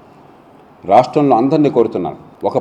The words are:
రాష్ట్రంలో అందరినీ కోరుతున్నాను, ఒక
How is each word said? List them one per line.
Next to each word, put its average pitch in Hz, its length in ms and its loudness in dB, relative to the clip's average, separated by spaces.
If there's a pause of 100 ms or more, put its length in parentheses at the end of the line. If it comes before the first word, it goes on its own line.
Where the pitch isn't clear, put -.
(840)
రాష్ట్రంలో 127 560 2
అందరినీ 143 360 0
కోరుతున్నాను, 107 420 -2 (300)
ఒక 127 120 -4